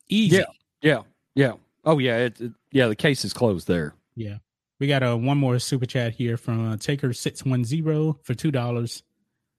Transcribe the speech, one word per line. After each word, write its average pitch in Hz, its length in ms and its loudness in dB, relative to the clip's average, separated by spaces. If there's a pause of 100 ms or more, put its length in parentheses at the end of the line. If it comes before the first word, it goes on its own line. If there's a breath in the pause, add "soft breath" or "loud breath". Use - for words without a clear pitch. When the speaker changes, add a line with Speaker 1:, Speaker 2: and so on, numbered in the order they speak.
Speaker 1:
Easy. 196 300 4
Speaker 2:
Yeah, 185 60 4 (400)
yeah, 143 180 4 (320)
yeah. 135 200 4 (300)
Oh, 156 140 4
yeah, 127 200 2
it, 120 220 -2
it, 117 120 -10 (200)
yeah, 131 160 4
the 107 80 0
case 139 300 0
is 98 80 -6
closed 101 340 0
there. 82 280 -2 (200)
Speaker 1:
Yeah. 107 220 -10 (420)
We 139 80 -2
got, 139 140 2
uh, 120 160 2
one 135 220 0
more 127 180 2
super 123 300 -2
chat 117 260 -2
here 117 240 -2
from, 113 360 -4
uh, 110 40 -4
Taker 139 340 -2
six - 320 -8
one 127 220 0
zero 156 560 -2
for 127 140 -6
two 160 160 -2
dollars. 120 500 -4 (580)